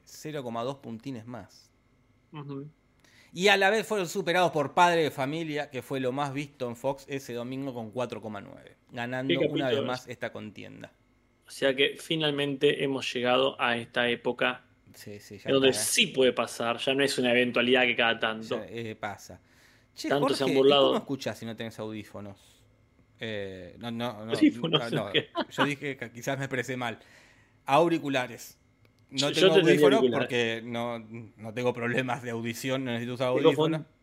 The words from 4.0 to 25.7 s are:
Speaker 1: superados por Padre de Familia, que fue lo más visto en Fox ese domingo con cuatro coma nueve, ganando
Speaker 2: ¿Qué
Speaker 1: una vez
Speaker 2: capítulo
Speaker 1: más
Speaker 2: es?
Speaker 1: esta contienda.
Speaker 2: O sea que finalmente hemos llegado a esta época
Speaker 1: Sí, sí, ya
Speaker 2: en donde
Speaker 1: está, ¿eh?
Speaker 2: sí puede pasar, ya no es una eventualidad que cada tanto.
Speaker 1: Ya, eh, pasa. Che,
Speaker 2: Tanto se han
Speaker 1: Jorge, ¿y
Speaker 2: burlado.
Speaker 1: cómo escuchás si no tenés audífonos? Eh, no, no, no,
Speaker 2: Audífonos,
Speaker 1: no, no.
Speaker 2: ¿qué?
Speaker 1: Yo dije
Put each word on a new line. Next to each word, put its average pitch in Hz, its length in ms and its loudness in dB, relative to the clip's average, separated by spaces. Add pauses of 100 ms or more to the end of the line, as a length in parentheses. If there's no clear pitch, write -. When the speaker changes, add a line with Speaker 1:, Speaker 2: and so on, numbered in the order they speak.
Speaker 1:
superados 175 440 2
por 143 220 0
Padre 175 300 6
de 139 80 0
Familia, 147 580 -4
que 127 120 -8
fue 139 200 -4
lo 127 100 0
más 139 220 -2
visto 143 340 -8
en 117 80 -6
Fox 139 320 -6
ese 135 260 -8
domingo 131 400 -6
con 113 180 -10
cuatro 120 300 -6
coma 104 200 -10
nueve, 90 340 -20 (160)
ganando 127 380 -4
Speaker 2:
¿Qué 170 80 2
Speaker 1:
una 147 300 0
vez 120 80 2
Speaker 2:
capítulo 110 120 0
Speaker 1:
más 123 160 -4
Speaker 2:
es? - 60 -18
Speaker 1:
esta 117 240 -8
contienda. 107 580 -14 (560)
Speaker 2:
O - 40 -20
sea 135 240 2
que 139 220 2
finalmente 143 840 0
hemos 135 300 -2
llegado 127 480 2
a 120 160 2
esta 120 320 -2
época 123 560 -2 (280)
Speaker 1:
Sí, 104 280 -16
sí, 104 160 -16
ya - 120 -10
Speaker 2:
en 131 40 2
donde 135 160 6
Speaker 1:
está, 127 120 2
¿eh? - 40 -2
Speaker 2:
sí - 220 2
puede 127 260 4
pasar, 117 440 -2
ya 135 160 0
no 139 120 2
es 131 120 0
una 123 140 2
eventualidad 123 520 4
que 120 120 2
cada 113 240 2
tanto. 110 380 -4
Speaker 1:
Ya, 107 100 -8
eh, 110 280 -10
pasa. 95 440 -12 (560)
Che, - 140 -6
Speaker 2:
Tanto 139 240 2
se 135 100 -2
han 131 60 2
Speaker 1:
Jorge, 135 40 0
¿y 135 40 4
Speaker 2:
burlado. 135 300 8
Speaker 1:
cómo 131 100 2
escuchás 131 420 -6
si 113 60 -12
no 113 100 -10
tenés 113 240 -10
audífonos? 104 580 -12 (840)
Eh, 98 600 -10
no, 117 120 -8
no, 117 340 -6
no, - 80 -8
Speaker 2:
Audífonos, - 580 0
Speaker 1:
no, 107 140 -2
no. 101 80 -10
Speaker 2:
¿qué? - 160 -2 (200)
Speaker 1:
Yo - 140 -2
dije 143 320 -4